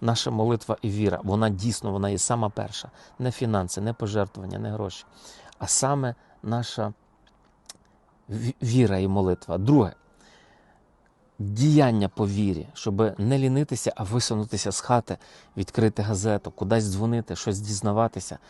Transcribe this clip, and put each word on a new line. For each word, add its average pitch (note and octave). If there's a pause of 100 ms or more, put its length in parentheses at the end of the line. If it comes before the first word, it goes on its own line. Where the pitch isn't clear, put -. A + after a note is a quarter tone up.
наша A#2
молитва A2
і A2
віра. G2+
Вона G#2+
дійсно, G#2
вона G2
є G#2+
сама A2+
перша. G#2 (280)
Не B2+
фінанси, G2+
не A2+
пожертвування, G2
не G#2+
гроші. G#2 (540)
А -
саме C3+ (280)
наша A2 (1400)
ві-, A2+
віра A#2
і F#2+
молитва. F#2
Друге, A2 (1500)
діяння A2+
по G#2
вірі, G2
щоб G#2
не A#2+
лінитися, C3+
а -
висунутися G#2+
з -
хати, A#2 (400)
відкрити A2
газету, G#2
кудись G#2+
дзвонити, A2
щось G2+
дізнаватися, G#2 (120)